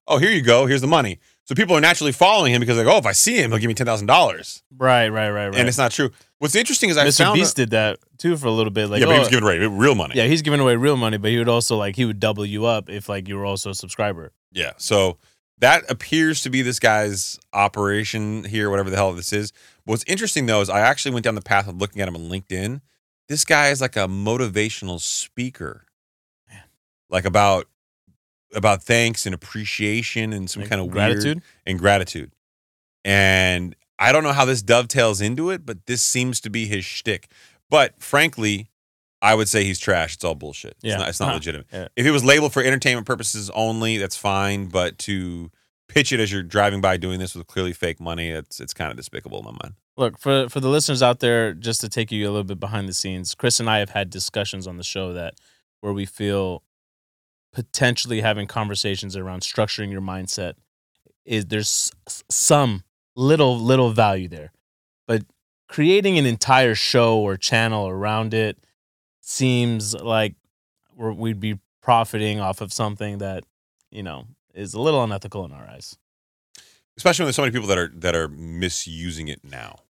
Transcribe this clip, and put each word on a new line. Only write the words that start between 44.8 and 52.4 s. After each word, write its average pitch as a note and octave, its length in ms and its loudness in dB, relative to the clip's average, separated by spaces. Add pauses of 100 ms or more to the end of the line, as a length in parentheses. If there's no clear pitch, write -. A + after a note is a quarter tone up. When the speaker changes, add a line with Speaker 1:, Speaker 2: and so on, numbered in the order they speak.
Speaker 1:
to F2+ 520 -8 (360)
pitch C#3 240 2
it B2 80 2
as G#2 120 0
you're G2 100 -4
driving G2+ 400 0
by F#2 160 2
doing F#2 220 -6
this F#2 160 -8
with E2+ 100 -14
clearly F#2 280 -4
fake E2 260 -6
money, E2+ 300 -6
it's, D#2 300 -12
it's C2 140 -14
kinda C2+ 220 -8
despicable - 440 -14
in G#1+ 60 -14
my A1 60 -16
mind. - 240 -16 (220)
Speaker 2:
Look, C3 200 -2
for, C3+ 300 0
for C3+ 140 -6
the C3 80 0
listeners C#3 340 2
out B2 160 4
there, A#2 340 2
just A2 280 -6
to G#2+ 80 -8
take A2 220 -4
you G#2+ 140 -4
a G2+ 60 -2
little G#2 140 -4